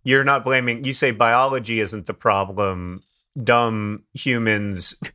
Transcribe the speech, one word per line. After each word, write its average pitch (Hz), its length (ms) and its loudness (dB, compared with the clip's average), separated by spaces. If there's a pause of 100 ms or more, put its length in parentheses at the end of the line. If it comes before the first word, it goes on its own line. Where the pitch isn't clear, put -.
you're 135 220 2
not 139 200 2
blaming, 127 400 0
you 135 80 -4
say 131 180 2
biology 117 720 2
isn't 104 260 -6
the 101 80 -8
problem. 95 880 -2 (400)
Dumb 110 640 0 (100)
humans 107 800 -2 (180)